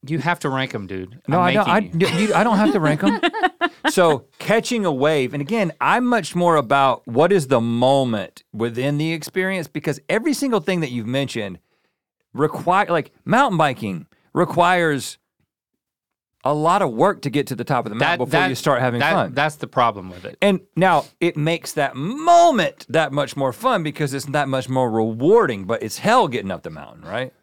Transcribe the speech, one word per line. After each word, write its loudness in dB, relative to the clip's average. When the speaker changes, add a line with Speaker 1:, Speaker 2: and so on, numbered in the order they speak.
Speaker 1:
You -4
have -2
to -2
rank -4
'em, -8
dude. -12
Speaker 2:
No, 2
Speaker 1:
I'm 4
Speaker 2:
I 4
don't, 2
I, 4
Speaker 1:
making -4
you. 2
Speaker 2:
d-, -2
dude, 0
I 4
don't 2
have 4
to 2
rank 0
'em. 2
Speaker 1:
<laughs> 2
Speaker 2:
So 4
catching 0
a 0
wave, 0
and -4
again, -2
I'm 2
much 0
more 4
about 2
what 2
is 2
the 4
moment 0
within -4
the -2
experience, -6
because -6
every 0
single 0
thing -2
that -2
you've -6
mentioned -4
require, 0
like, -2
mountain 2
biking -2
requires 0
a 0
lot 2
of 0
work 2
to -4
get 0
to -6
the -8
top -2
of -8
the -8
mountain 0
Speaker 1:
That, 0
Speaker 2:
before 0
Speaker 1:
that, 2
Speaker 2:
you -2
start 0
having 0
Speaker 1:
that, 2
Speaker 2:
fun. -2
Speaker 1:
that's 0
the -12
problem 0
with -16
it. -14
Speaker 2:
And 2
now 2
it -2
makes -4
that -2
moment 2
that 0
much -2
more 0
fun -2
because -4
it's -6
that -2
much -2
more 0
rewarding, 2
but -4
it's -8
hell 2
getting -6
up -8
the -12
mountain, -18
right? -8